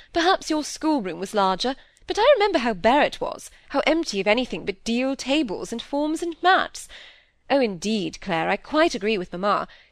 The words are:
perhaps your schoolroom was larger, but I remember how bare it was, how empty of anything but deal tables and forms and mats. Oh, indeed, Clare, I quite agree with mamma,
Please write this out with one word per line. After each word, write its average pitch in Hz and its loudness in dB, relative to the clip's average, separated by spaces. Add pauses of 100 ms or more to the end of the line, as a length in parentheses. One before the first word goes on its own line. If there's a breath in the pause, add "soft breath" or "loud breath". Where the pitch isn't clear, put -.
(120)
perhaps 339 2
your 302 -2
schoolroom 233 -2
was 185 -8
larger, 196 0 (300 soft breath)
but - -4
I 453 6
remember 403 4
how 233 0
bare 226 4
it - 0
was, - -8 (200 soft breath)
how 277 0
empty 311 0
of 190 -2
anything 214 0
but 196 -8
deal 254 -2
tables 262 -2
and 226 -8
forms 302 -4
and 339 -6
mats. - 0 (600 loud breath)
Oh, 226 2
indeed, 196 -2
Clare, 165 -2
I 190 0
quite - 0
agree 214 -2
with 180 -6
mamma, 185 -2 (220 loud breath)